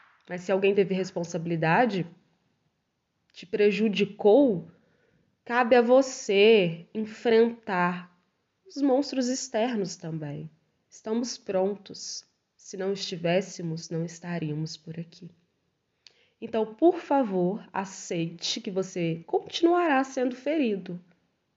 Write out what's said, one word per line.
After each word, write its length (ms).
Mas 140
se 100
alguém 220
teve 200
responsabilidade, 1120
te 120
prejudicou, 1300
cabe 300
a 80
você 1120
enfrentar 1200
os 140
monstros 480
externos 680
também. 540
Estamos 480
prontos. 880
Se 200
não 160
estivéssemos, 1000
não 140
estaríamos 720
por 240
aqui. 300
Então, 340
por 240
favor, 760
aceite 880
que 100
você 560
continuará 800
sendo 300
ferido. 680